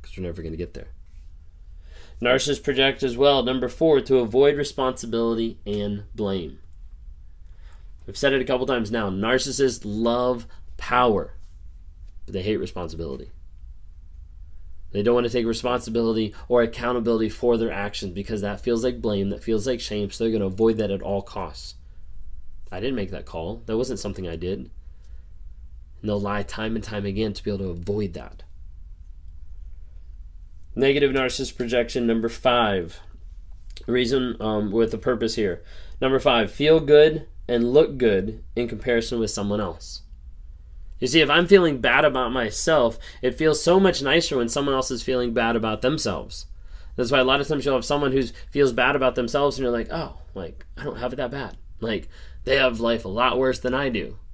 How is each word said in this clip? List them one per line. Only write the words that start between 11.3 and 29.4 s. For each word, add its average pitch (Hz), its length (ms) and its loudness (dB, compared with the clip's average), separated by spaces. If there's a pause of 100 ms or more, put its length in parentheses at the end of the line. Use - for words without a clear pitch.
but - 80 -12
they 95 80 -4
hate 104 160 0
responsibility. 82 760 -6 (1600)
They 101 120 0
don't 117 100 6
want 123 140 4
to 113 40 0
take 120 140 2
responsibility 113 880 0 (160)
or 120 140 6
accountability 117 680 0
for 120 260 2
their 110 160 0
actions 101 420 -6
because 101 280 -4
that 101 180 -4
feels 117 240 0
like 123 180 -2
blame, 101 280 0
that - 140 -6
feels 110 240 0
like 123 120 -2
shame, 104 300 -4
so - 140 -4
they're 113 100 2
gonna 101 140 0
avoid 107 300 4
that 101 140 0
at 98 120 -4
all 101 180 -2
costs. - 540 -10 (960)
"I 90 100 -8
didn't 131 140 -2
make 98 160 -4
that - 140 -8
call. 87 420 -6
That 110 100 0
wasn't 123 220 -2
something 95 280 -6
I 82 80 -6
did." 87 240 -4
And - 1500 -12
they'll 104 100 2
lie 101 240 -2
time 110 320 -4
and 104 80 -2
time 101 220 -4
again 101 280 0
to - 100 -10
be 107 80 -2
able 98 140 -2
to 90 60 -4
avoid 92 420 -2
that. - 300 -12 (2250)